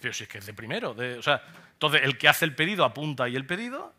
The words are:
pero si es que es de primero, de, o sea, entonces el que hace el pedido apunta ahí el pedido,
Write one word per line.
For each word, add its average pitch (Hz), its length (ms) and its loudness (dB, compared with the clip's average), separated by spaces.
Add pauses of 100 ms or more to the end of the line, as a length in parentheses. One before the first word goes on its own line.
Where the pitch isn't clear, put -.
pero 123 100 -4
si - 120 -8
es 104 60 -14
que 107 100 -14
es 98 80 -16
de 104 80 -14
primero, 113 400 -8
de, 120 240 -6
o - 20 -14
sea, 143 220 0 (300)
entonces 151 300 4
el 135 140 2
que 151 100 4
hace 147 180 8
el 147 100 -2
pedido 170 280 0
apunta 135 420 -2
ahí 123 100 -4
el 135 100 -4
pedido, 240 540 -10